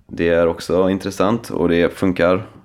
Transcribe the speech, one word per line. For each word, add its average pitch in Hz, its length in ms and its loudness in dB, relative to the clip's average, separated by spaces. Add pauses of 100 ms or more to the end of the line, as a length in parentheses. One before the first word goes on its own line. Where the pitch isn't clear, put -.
det 85 220 -2
är 85 180 4
också 87 440 0
intressant, 98 600 -2
och - 180 0
det 85 240 2
funkar 92 540 0 (180)